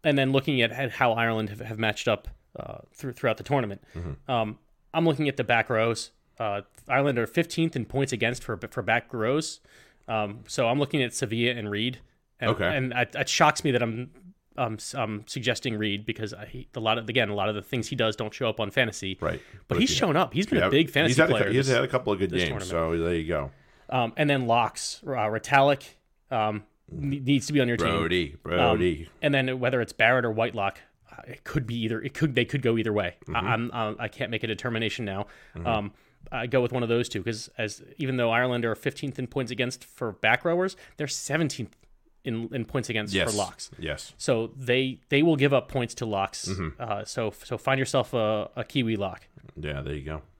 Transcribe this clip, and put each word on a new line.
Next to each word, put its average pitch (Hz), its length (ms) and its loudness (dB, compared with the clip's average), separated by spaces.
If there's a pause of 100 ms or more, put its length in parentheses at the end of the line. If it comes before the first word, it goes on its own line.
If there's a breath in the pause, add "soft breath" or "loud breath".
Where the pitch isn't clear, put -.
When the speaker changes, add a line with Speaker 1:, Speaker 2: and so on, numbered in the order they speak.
Speaker 1:
and 143 120 4
then 135 140 4
looking 135 320 2
at, 113 80 4
at 131 220 -4
how 120 220 4
Ireland 113 360 0
have, 104 100 -12
have 110 200 -8
matched 107 260 0
up, 110 220 0 (300)
uh, - 200 -12 (160)
through, 131 200 -8
throughout 117 220 0
the 110 80 -16
tournament, 117 380 -2 (140 loud breath)
Speaker 2:
Mm-hmm. 82 340 -8
Speaker 1:
um, 113 280 0 (360)
I'm 165 100 4
looking 151 240 2
at 135 80 -2
the 123 80 -2
back 113 240 4
rows. 113 420 0 (280)
Uh, 104 240 -4 (260)
Ireland 135 300 2
are 117 80 0
fifteenth 165 500 0
in 117 80 -2
points 135 300 -2
against 113 280 -2
for, 104 160 -6 (120)
for - 100 -6
back 117 320 0
rows. 131 480 0 (480 soft breath)
Um, 107 380 -2
so 120 220 0
I'm 131 100 2
looking 143 240 0
at 120 100 -2
Sevilla 117 420 0
and 107 160 -6
Reed. 117 280 -2 (420)
And, 113 120 2
Speaker 2:
Okay. 101 120 0 (100)
Speaker 1:
and 127 200 -2
it, 123 200 0
it - 140 -2
shocks - 340 4
me 143 100 2
that 120 100 2
I'm, 117 280 -4 (460)
um, 117 180 -2
s-, - 200 -12
um, 107 320 -4
suggesting 120 500 -2
Reed 104 300 -2
because 110 260 -6
I, 104 140 -14
he, 123 280 -14
a 120 60 -6
lot 110 160 2
of, 113 140 -6
again, 117 180 4
a 104 60 -2
lot 107 160 0
of 104 60 -2
the 98 60 -6
things 117 260 -4
he 135 80 -6
does 113 200 0
don't 107 160 -6
show 120 160 -2
up 107 100 -2
on 104 120 -2
fantasy. 104 500 -2
Speaker 2:
Right. 80 220 -4 (100)
Speaker 1:
But - 160 -20
Speaker 2:
But 87 120 2
Speaker 1:
he's 262 100 2
Speaker 2:
if - 60 0
you - 20 0
Speaker 1:
shown 156 180 2
up. 185 160 2
He's 190 140 0
been - 140 2
Speaker 2:
yeah, 92 80 4
Speaker 1:
a - 20 2
big 147 180 4
fantasy 156 220 2
Speaker 2:
he's 127 80 2
had 160 100 6
a 135 60 2
cou-, 110 60 2
Speaker 1:
player 98 120 2
Speaker 2:
he's 131 140 2
Speaker 1:
this, 131 100 4
Speaker 2:
had 127 80 4
a 123 40 -4
couple 123 260 0
of 92 40 -4
good 92 120 0
Speaker 1:
this 87 180 2
Speaker 2:
games, 98 160 -4
Speaker 1:
tournament. 90 60 -8 (280)
Speaker 2:
so 82 60 0
there 87 120 2
you 80 120 -2
go. 73 220 -2 (400 soft breath)
Speaker 1:
Um, 123 260 0
and 147 140 2
then 131 160 2
locks, - 600 0
uh, 143 40 -8
Retallick, 135 720 4 (480)
um, 107 320 0 (280)
ne-, 143 300 -4
needs 135 280 2
to 147 40 -4
be 143 80 4
on 123 80 4
your 120 80 2
team. 82 120 0 (100)
Speaker 2:
Brody, 82 340 0 (120)
Speaker 1:
Um, - 60 -8
Speaker 2:
Brody. 87 600 2 (100)
Speaker 1:
and 147 140 2
then 131 260 0
whether 127 220 2
it's - 100 -4
Barrett 120 320 4
or 117 60 2
Whitelock, 110 480 0 (320)
uh, - 180 -18
it - 160 -18
could 123 220 -4
be 117 100 -4
either. 110 260 -2
It 139 100 -8
could, 147 220 0
they 120 100 4
could 135 160 -2
go 117 160 2
either 113 160 0
way. 98 220 0 (140)
I, - 40 -12
Speaker 2:
Mm-hmm. 110 140 0
Speaker 1:
I'm, 117 260 0
uh, 107 260 -4
I 113 100 -6
can't - 220 -6
make 110 140 -4
a - 20 -4
determination 113 600 -4
now. 98 220 -6 (280 loud breath)
Speaker 2:
Mm-hmm. 85 100 -6
Speaker 1:
Um, 104 260 -2 (400 soft breath)
I 123 160 -6
go 131 120 2
with 123 120 0
one 123 100 -2
of 113 60 -2
those 117 200 2
two 98 140 -6
'cause 107 340 -6
as, 107 260 -6 (160)
even 131 180 -2
though 117 160 2
Ireland 120 320 2
are 113 100 0
fifteenth 135 420 -6
in 127 120 -6
points 127 240 -4
against 123 320 -4
for - 280 -6
back 110 320 2
rowers, 180 320 0 (200 loud breath)
they're 151 100 -4
seventeenth 135 720 -2 (480)
in, 113 280 -4
in 120 120 -4
points 123 260 -4
against 107 240 -2
Speaker 2:
Yes. 90 160 2
Speaker 1:
for 104 80 0
locks. - 400 -4
Speaker 2:
Yes. 78 400 -6
Speaker 1:
So 117 380 0
they, 131 420 0 (100)
they 139 140 6
will 165 140 6
give 139 180 4
up 123 140 2
points 123 260 -2
to - 120 -6
locks. 98 420 -2
Speaker 2:
Mm-hmm. 92 340 -4
Speaker 1:
Uh, 104 220 -6
so, 110 280 -4 (120)
so 120 120 -6
find 135 220 0
yourself 131 340 0
a, 110 440 0
a 123 80 -6
Kiwi 113 320 0
lock. 95 320 -6 (280)
Speaker 2:
Yeah, 73 260 -6
there 71 120 -6
you 76 260 -8 (200)